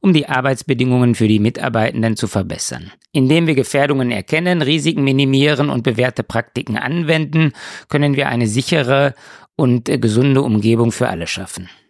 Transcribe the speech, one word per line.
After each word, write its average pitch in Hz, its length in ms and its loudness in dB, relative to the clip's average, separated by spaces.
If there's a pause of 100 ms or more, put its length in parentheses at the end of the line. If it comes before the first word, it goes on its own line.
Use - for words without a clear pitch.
um 190 140 4
die 147 160 0
Arbeitsbedingungen 127 840 2
für 110 140 2
die 107 120 4
Mitarbeitenden 113 760 0
zu - 100 -4
verbessern. 87 640 -6 (220)
Indem 156 340 2
wir 160 80 2
Gefährdungen 135 560 0
erkennen, 160 520 -2
Risiken 147 420 0
minimieren 135 640 2
und 135 140 -4
bewährte 123 400 -2
Praktiken - 560 -6
anwenden, 156 760 0 (380)
können 143 260 2
wir 143 140 -2
eine 120 160 0
sichere 131 680 0 (420)
und, 123 340 0
äh, 151 80 0
gesunde 127 420 2
Umgebung 113 500 2
für 117 200 -2
alle 85 160 -8
schaffen. 92 420 -10 (220)